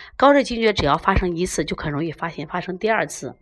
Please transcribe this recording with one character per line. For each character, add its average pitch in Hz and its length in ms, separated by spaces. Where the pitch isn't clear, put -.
高 277 160
热 285 100
惊 233 180
厥 220 140
只 180 120
要 143 120
发 190 180
生 180 220
一 175 80
次， 180 180
就 165 120
很 151 160
容 143 120
易 165 80
发 170 180
现 151 180
发 180 120
生 185 180
第 214 120
二 208 160
次。 - 360